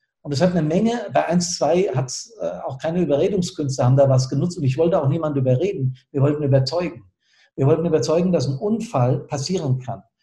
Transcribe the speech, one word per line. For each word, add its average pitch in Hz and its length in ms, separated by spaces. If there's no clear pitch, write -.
Und 143 100
es 139 100
hat 180 100
eine 175 100
Menge, 214 500
bei 151 140
eins, 175 320
zwei 165 380
hat's, - 440
äh, 175 280
auch 131 100
keine 165 240
Überredungskünste, 156 840
haben 131 140
da 139 100
was 131 220
genutzt 175 300
und 151 40
ich 131 140
wollte 170 240
auch 139 80
niemand 156 280
überreden. 131 600
Wir 139 100
wollten 147 220
überzeugen. 139 640
Wir 135 100
wollten 156 200
überzeugen, 165 460
dass 147 160
ein 135 100
Unfall 139 640
passieren 143 580
kann 98 240